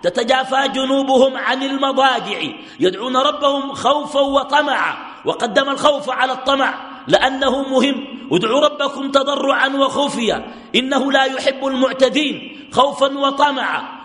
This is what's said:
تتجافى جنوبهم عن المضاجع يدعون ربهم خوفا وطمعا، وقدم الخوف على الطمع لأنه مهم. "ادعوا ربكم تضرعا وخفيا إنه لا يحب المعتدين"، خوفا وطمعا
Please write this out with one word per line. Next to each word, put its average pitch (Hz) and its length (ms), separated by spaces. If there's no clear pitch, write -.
تتجافى 262 640
جنوبهم 269 680
عن 240 260
المضاجع 269 760
يدعون 196 380
ربهم 277 560
خوفا 277 460
وطمعا، 269 800
وقدم 240 440
الخوف 277 400
على 254 220
الطمع 262 420
لأنه 269 540
مهم. 262 720
"ادعوا 226 280
ربكم 277 520
تضرعا 269 560
وخفيا 262 840
إنه 262 360
لا 269 120
يحب 262 440
المعتدين"، 262 1040
خوفا 277 460
وطمعا 269 680